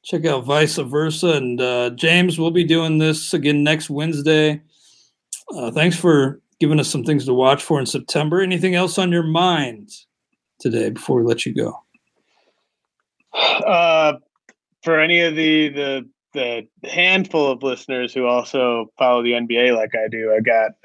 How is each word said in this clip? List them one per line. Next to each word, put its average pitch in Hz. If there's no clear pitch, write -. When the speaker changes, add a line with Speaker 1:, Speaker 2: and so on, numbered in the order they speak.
Speaker 1:
Check 160
out 131
Vice 147
Versa. 151
And, 127
uh, 123
James, 165
we'll 160
be 170
doing 160
this 156
again 147
next 156
Wednesday. 151
Uh, 120
thanks 165
for 143
giving 151
us -
some 123
things 143
to 131
watch 131
for 147
in 127
September. 151
Anything 185
else 180
on 180
your 170
mind 156
today 113
before 127
we 117
let 117
you 120
go? -
Speaker 2:
Uh, 160
for 160
any 170
of 165
the, 156
the, 139
the 120
handful 175
of 123
listeners 127
who 127
also 120
follow 123
the 120
N 120
B 117
A 123
like 110
I 110
do, 110
I 113
got 113